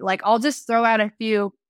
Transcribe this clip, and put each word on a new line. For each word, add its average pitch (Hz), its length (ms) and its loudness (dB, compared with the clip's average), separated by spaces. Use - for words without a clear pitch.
Like, 190 200 -2
I'll 226 160 4
just 262 280 -4
throw 233 180 2
out 226 160 2
a 214 160 -2
few 208 380 -2